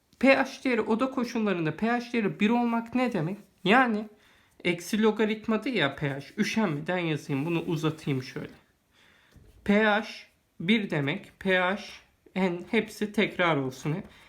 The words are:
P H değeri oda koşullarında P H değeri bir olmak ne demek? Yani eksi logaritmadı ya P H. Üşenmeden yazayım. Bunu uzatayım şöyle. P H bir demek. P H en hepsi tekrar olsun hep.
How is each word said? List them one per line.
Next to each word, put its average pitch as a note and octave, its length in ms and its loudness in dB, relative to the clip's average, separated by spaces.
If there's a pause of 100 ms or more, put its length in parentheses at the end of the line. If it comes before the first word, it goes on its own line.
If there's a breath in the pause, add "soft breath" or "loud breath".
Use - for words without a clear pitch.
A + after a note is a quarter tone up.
(200)
P C4+ 160 8
H C4+ 280 -2
değeri B3 180 2
oda A3+ 300 0
koşullarında G#3 640 -2
P A3+ 140 0
H A#3+ 220 -4
değeri G3+ 260 0
bir G#3 100 4
olmak A#3 460 0
ne B3+ 180 0
demek? F3+ 240 -2 (260)
Yani G#3+ 440 4 (560 soft breath)
eksi F3+ 380 -2
logaritmadı G#3+ 680 0
ya D#3+ 260 0
P D3 140 -4
H. C#3 280 -8
Üşenmeden F3+ 600 0
yazayım. D3+ 480 -2
Bunu E3+ 160 0
uzatayım D#3 600 -2
şöyle. - 300 -12 (1120 soft breath)
P G#3 220 4
H G#3+ 180 4 (560)
bir G3 300 2
demek. D#3 500 -4
P F#3 200 2
H F#3 240 0 (520)
en F3 360 0
hepsi G#3+ 400 -2
tekrar F3 440 2
olsun C3+ 380 -2
hep. G3 100 -6 (240 loud breath)